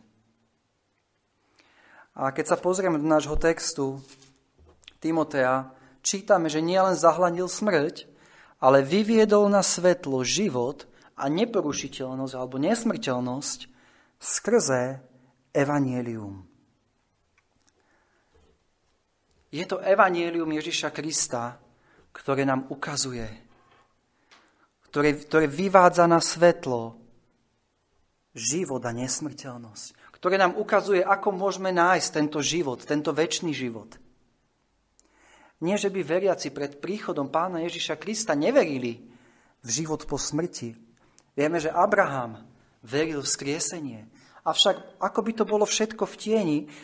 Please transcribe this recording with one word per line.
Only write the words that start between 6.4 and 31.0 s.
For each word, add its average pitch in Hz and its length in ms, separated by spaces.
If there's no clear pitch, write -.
že 156 160
nielen 185 320
zahladil 175 560
smrť, 180 560
ale 135 160
vyviedol 208 720
na 202 80
svetlo 170 640
život 131 640
a 139 80
neporušiteľnosť 143 1080
alebo 127 260
nesmrteľnosť 143 960
skrze 135 800
evanjelium. 123 960
Je 160 160
to - 160
evanjelium 170 640
Ježiša 156 480
Krista, 127 640
ktoré 135 320
nám 131 240
ukazuje, 135 560
ktoré, 147 320
ktoré 156 320
vyvádza 175 560
na 170 160
svetlo 135 720
život 131 480
a 120 80
nesmrteľnosť, 123 1200
ktoré 190 220
nám 180 160
ukazuje, 196 480